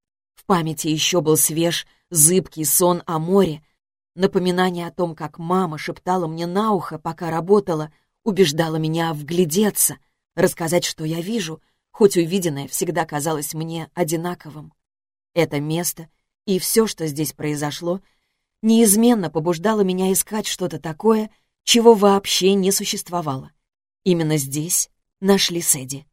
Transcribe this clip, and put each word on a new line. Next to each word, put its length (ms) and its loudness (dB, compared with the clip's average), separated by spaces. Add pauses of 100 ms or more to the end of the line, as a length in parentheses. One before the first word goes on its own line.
(360)
В 100 -20
памяти 440 -2
ещё 320 0
был 140 4
свеж, 520 -2 (240)
зыбкий 520 2
сон 440 2
о 100 -4
море, 460 0 (540)
напоминание 680 0
о 40 -12
том, 240 -4
как 220 -12
мама 400 -2
шептала 500 -4
мне 200 -6
на 260 -2
ухо, 240 -4
пока 320 -8
работала, 640 0 (320)
убеждала 540 2
меня 360 0
вглядеться, 840 0 (380)
рассказать, 480 2
что 220 -8
я 160 -4
вижу, 400 -6 (300)
хоть 260 2
увиденное 500 -2
всегда 380 -4
казалось 480 -6
мне 400 -8
одинаковым. 800 -6 (600)
Это 240 0
место 500 -4 (360)
и 120 0
всё, 300 2
что 180 -8
здесь 280 -4
произошло, 680 -4 (640)
неизменно 640 4
побуждало 520 0
меня 300 0
искать 360 -4
что-то 320 -6
такое, 500 0 (340)
чего 300 8
вообще 640 4
не 160 2
существовало. 800 -6 (520)
Именно 340 2
здесь 520 -4 (320)
нашли 400 2
Сэдди. 520 -4